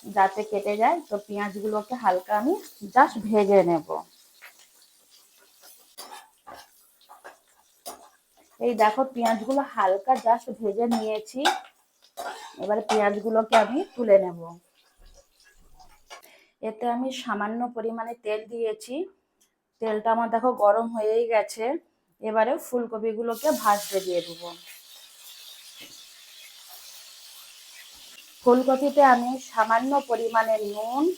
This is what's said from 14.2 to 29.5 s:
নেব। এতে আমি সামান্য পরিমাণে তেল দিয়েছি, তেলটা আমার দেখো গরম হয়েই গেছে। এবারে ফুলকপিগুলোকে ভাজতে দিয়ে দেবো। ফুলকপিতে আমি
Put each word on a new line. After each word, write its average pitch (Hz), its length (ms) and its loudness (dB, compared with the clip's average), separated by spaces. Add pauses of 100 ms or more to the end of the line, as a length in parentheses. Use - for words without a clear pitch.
নেব। 170 160 -8 (2250)
এতে 220 160 -8 (100)
আমি 254 140 -2 (140)
সামান্য 214 380 -4 (160)
পরিমাণে 226 360 -6 (120)
তেল 214 160 -2 (120)
দিয়েছি, 233 420 -6 (880)
তেলটা 214 320 -2
আমার 233 200 0
দেখো 240 160 2 (140)
গরম 220 300 6
হয়েই 220 400 0
গেছে। 220 320 -2 (600)
এবারে 220 240 2 (140)
ফুলকপিগুলোকে 226 840 -4 (140)
ভাজতে 208 440 0
দিয়ে 175 200 -2
দেবো। 170 220 -14 (4000)
ফুলকপিতে 262 600 4 (120)
আমি 240 160 0 (200)